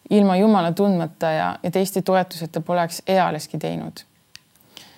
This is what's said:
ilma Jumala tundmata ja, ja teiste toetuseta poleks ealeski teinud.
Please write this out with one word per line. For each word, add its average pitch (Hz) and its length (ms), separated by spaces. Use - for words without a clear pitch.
ilma 202 260
Jumala 190 360
tundmata 170 640
ja, - 260
ja 180 80
teiste 190 320
toetuseta 180 580
poleks 170 460
ealeski 170 520
teinud. 165 460